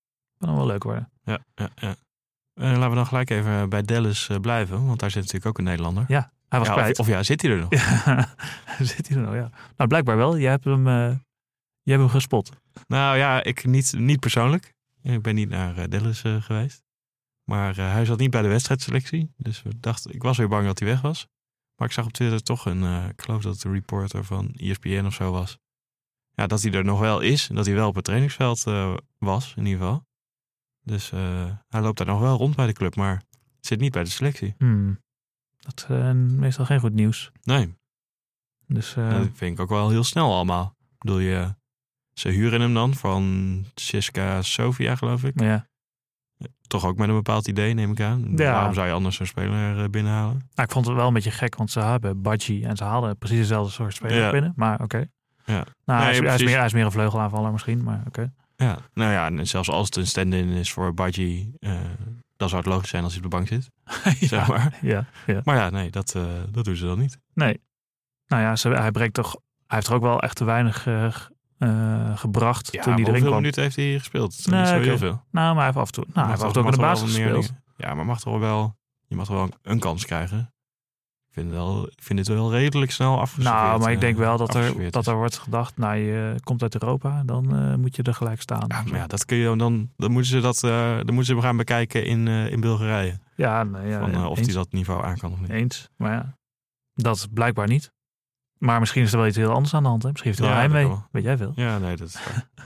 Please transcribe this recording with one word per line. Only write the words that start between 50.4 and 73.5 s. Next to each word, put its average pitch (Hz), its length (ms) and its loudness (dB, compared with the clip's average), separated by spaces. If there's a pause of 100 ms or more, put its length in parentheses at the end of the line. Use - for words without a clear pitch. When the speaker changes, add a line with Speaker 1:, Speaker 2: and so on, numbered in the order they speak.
Speaker 1:
Nou, 127 140 0
ik - 40 -6
vond 127 140 2
het 123 100 0
wel 123 120 4
een 123 60 4
beetje 107 180 0
gek, - 240 -4
want 110 160 -2
ze - 80 -2
hebben 107 420 0
Badji 107 420 -2
en 113 140 -2
ze 101 60 -6
haalden 107 340 -2
precies 113 220 0
dezelfde 104 320 0
soort 104 220 -6
speler 113 240 -2
Speaker 2:
Ja. 110 140 4
Speaker 1:
binnen, 151 240 0
maar 113 260 0
oké. 113 160 -4 (480)
Speaker 2:
Ja. 104 180 -2 (220)
Speaker 1:
Nou, 120 140 2
hij - 0 -
Speaker 2:
Nee, 127 120 4
Speaker 1:
is, 123 60 4
hij - 0 -
is - 80 2
Speaker 2:
precies. 127 200 4
Speaker 1:
meer, 123 120 4
hij 127 80 4
is 110 80 0
meer 113 120 4
een 104 60 2
vleugelaanvaller 107 600 0
misschien, 117 320 -2
maar 110 240 -2
oké. 127 260 -6 (220)
Speaker 2:
Ja, 117 220 0 (160)
nou 110 180 0
ja, 90 140 2
en 80 220 -2
zelfs 92 220 -2
als 87 160 0
het - 100 -4
een 92 120 -2
stand-in 92 420 0
is 90 220 -2
voor 90 220 -2
Badji, 92 680 -2
eh, 104 120 -6 (680)
dan 98 120 -2
zou 90 120 -2
het 92 100 0
logisch 95 180 0
zijn 87 140 -2
als 87 120 -4
hij 90 80 -8
op 90 80 -6
de 92 60 -2
bank 92 100 0
zit. 127 220 -4 (140)
Speaker 1:
<laughs> - 360 0
Ja, 160 80 2
Speaker 2:
Zeg 107 200 2
maar. 127 340 2
Speaker 1:
ja, 117 240 0 (200)
ja. 101 180 0
Speaker 2:
Maar 143 120 2
ja, 104 140 2
nee, 92 220 -2
dat, - 240 -6
eh, 90 80 -2 (280)
dat 110 140 -2
doen 95 100 -2
ze 85 100 -4
dan 90 140 -2
niet. 135 200 -2 (140)
Speaker 1:
Nee. 135 280 0 (640)
Nou 120 160 2
ja, 110 120 2
ze, 120 140 0
hij 117 220 2
brengt 110 220 0
toch, - 180 -2 (360)
hij 113 100 0
heeft 107 100 0
er 120 60 2
ook 123 80 4
wel 120 200 2
echt - 140 -4
te - 80 -2
weinig, 113 440 2
eh, 113 240 0
g-, - 180 -10 (280)
eh, 110 600 0
gebracht 117 560 0
Speaker 2:
Ja, - 80 -6
Speaker 1:
toen - 0 -
hij 123 100 2
Speaker 2:
maar 117 80 4
Speaker 1:
erin 113 120 4
Speaker 2:
hoeveel 127 160 4
Speaker 1:
kwam. 107 140 4
Speaker 2:
minuten 143 220 0